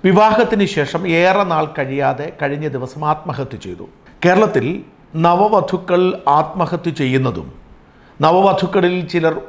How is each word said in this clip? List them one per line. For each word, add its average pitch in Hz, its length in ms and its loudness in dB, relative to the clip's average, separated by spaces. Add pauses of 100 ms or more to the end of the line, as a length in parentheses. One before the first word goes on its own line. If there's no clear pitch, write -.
വിവാഹത്തിന് 214 640 4
ശേഷം 156 300 -4 (160)
ഏറെ 185 320 2
നാൾ 156 140 0 (120)
കഴിയാതെ 139 500 -4 (140)
കഴിഞ്ഞ 147 340 -4
ദിവസം 127 360 -8
ആത്മഹത്യ 139 540 -6
ചെയ്തു. 90 200 -12 (400)
കേരളത്തിൽ 180 420 2 (600)
നവവധുക്കൾ 180 760 2 (380)
ആത്മഹത്യ 160 640 -2
ചെയ്യുന്നതും 127 480 -2 (760)
നവവധുക്കളിൽ 180 720 2 (160)
ചിലർ 160 220 0 (140)